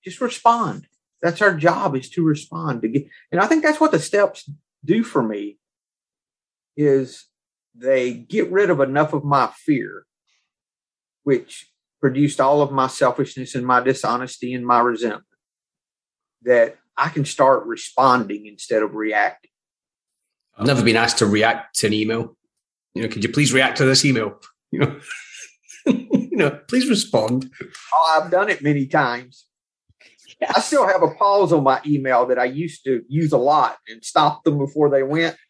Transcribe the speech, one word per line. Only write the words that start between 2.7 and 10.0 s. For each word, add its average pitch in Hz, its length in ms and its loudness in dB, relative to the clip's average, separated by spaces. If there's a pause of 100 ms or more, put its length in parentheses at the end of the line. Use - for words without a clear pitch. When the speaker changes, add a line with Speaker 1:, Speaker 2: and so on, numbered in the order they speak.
Speaker 1:
To 113 40 -2
get, 139 200 -4 (240)
and 170 100 0
I 214 60 2
think 320 160 2
that's 302 180 2
what 311 100 4
the - 80 2
steps - 480 -2 (380)
do 214 180 0
for 139 200 -2
me, 104 340 -8 (1200)
is 135 480 0 (480)
they 123 400 0
get 170 380 -4
rid 196 180 2
of 160 100 2
enough 139 340 0
of 143 120 -4
my 139 240 2 (160)
fear, 104 400 -4 (1200)